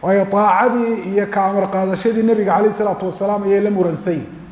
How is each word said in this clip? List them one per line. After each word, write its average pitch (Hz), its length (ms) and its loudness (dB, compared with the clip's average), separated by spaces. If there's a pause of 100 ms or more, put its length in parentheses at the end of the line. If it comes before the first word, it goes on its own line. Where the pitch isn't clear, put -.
Waayo, 190 240 2
taacadii 208 880 0
iyo 202 140 2
ka 202 180 -2
amar 190 260 0
qaadashadii 190 520 0
Nebiga 214 320 2
calayhi 208 180 2
salaatu 202 320 -2
wasalaam 196 380 -2
ayay 196 180 2
la 208 80 0
muransan 175 440 0
yihiin. 147 140 -6 (240)